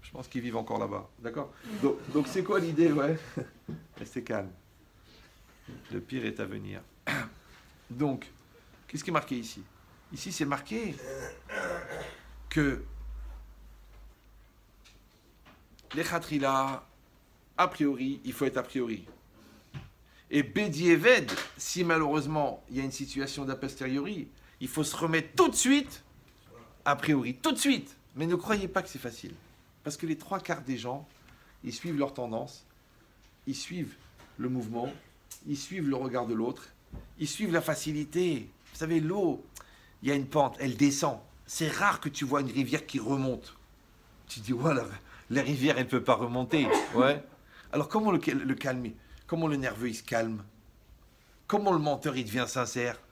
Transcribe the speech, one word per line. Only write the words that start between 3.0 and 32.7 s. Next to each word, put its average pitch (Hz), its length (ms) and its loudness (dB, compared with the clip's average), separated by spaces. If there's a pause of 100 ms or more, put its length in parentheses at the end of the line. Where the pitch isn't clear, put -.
<laughs> - 420 -14
Restez - 240 -8
calme. 101 260 -2 (1400)
Le 101 100 -6
pire 120 240 -6
est 107 140 -6
à 107 60 -4
venir. 101 360 -10 (240)
<clears throat> - 60 -4 (800)
Donc, 135 360 -2 (600)
qu'est-ce - 160 -10
qui 185 80 -4
est - 20 -2
marqué 139 240 0
ici ? 110 240 -10 (500)
Ici, 175 200 -10
c'est 165 140 -2
marqué 160 500 -4 (1500)
que 139 340 2 (3000)
les 156 100 0
khatrila, 135 800 0 (720)
a 180 120 6
priori, 135 580 0
il 127 80 -6
faut 143 120 0
être 131 120 0
a 123 60 0
priori. 113 420 -4 (1300)
Et 143 100 4
Bedi 175 480 2
Eved, 170 420 8 (240)
si - 280 -4
malheureusement 151 880 2
il 123 60 -4
y 135 40 -2
a - 20 -2
une 135 80 -4
situation 135 540 -6
d'a 131 100 -2
posteriori, 139 720 -4 (320)
il 131 80 -6
faut 151 160 0
se 151 120 -2
remettre 160 400 0
tout 339 140 8
de - 60 -2
suite 277 480 4 (800)
a 139 120 4
priori, 131 400 2
tout 311 160 0
de 233 80 -2
suite. 262 360 2 (200)
Mais 147 100 -2
ne 175 100 2
croyez 190 320 0
pas 190 140 0
que - 80 -8
c'est - 80 -12
facile. - 380 -10 (460)
Parce 147 140 -8
que - 100 -8
les 160 120 -2
trois 190 240 -4
quarts 151 200 -4
des 127 160 -4
gens, 127 300 -8 (560)
ils 127 100 -6
suivent 165 240 -4
leur 139 160 0
tendance, 120 520 -6 (840)